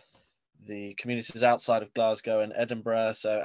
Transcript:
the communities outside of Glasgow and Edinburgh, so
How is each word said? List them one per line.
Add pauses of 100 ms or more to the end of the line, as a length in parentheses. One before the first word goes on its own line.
(640)
the
communities
outside
of
Glasgow
and
Edinburgh,
so